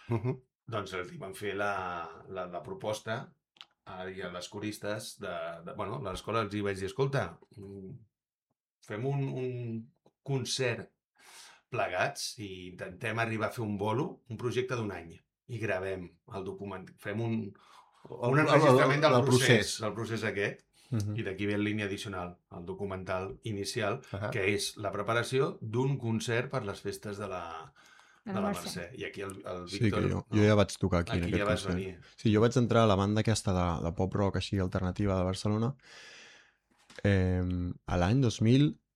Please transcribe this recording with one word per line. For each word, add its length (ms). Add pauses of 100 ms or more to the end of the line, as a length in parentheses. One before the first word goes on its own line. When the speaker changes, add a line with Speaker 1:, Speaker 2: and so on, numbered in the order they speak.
Speaker 1:
Mhm. 280 (300)
Speaker 2:
doncs 260
els 180
hi 60
van 160
fer 220
la, 500 (240)
la, 160
la 180
proposta 540 (680)
a, 220
i 140
a 80
les 180
coristes 720
de, 140 (300)
de, 100
bueno, 240
a 140
l'escola 340
els 80
hi 80
vaig 160
dir, 80
«Escolta, 400 (320)
mm, 320 (960)
fem 220
un, 280
un 180 (720)
concert 640 (840)
plegats 680
i 80 (220)
intentem 500
arribar 300
a 60
fer 80
un 140
bolo, 520
un 80
projecte 380
d'un 160
any, 200 (380)
i 100
gravem 480 (280)
el 100
document, 420 (100)
fem 240
un, 140 (640)
Speaker 1:
El, 180 (140)
Speaker 2:
un 80
Speaker 1:
el, 80
Speaker 2:
enregistrament 560
del 120
Speaker 1:
el 100
Speaker 2:
procés, 220
Speaker 1:
procés. 340
Speaker 2:
del 120
procés 300
aquest», 440 (240)
Speaker 3:
Mhm. 240
Speaker 2:
i 80
d'aquí 240
ve 80
la 80
línia 240
addicional, 460 (160)
el 160
documental 800
inicial, 580 (100)
Speaker 1:
Ahà. 180
Speaker 2:
que 120 (120)
és 220
la 160
preparació 720
d'un 360
concert 540
per 140
les 160
festes 360
de 100
la, 440 (540)
Speaker 4:
De 80
Speaker 2:
de 60
Speaker 4:
la 20
Speaker 2:
la 100
Speaker 4:
Mercè. 140
Speaker 2:
Mercè. 340
I 60
aquí 160
el, 100 (140)
el 240
Speaker 3:
Sí, 100
Speaker 2:
Víctor, 240
Speaker 3:
que 80
jo, 60
Speaker 2:
no? 200
Speaker 3:
jo 80
ja 100
vaig 220
tocar 220
aquí 180
en 60
Speaker 2:
Aquí 80
Speaker 3:
aquest 80
Speaker 2:
ja 80
vas 160
Speaker 3:
concert. 160
Speaker 2:
venir. 200 (180)
Speaker 3:
Sí, 160
jo 80
vaig 160
entrar 260
a 40
la 80
banda 260
aquesta 320
de, 320
de 80
pop 200
rock 220
així 240
alternativa 580
de 60
Barcelona, 500 (1300)
em, 720 (140)
a 100
l'any 240
dos 200
mil 320 (220)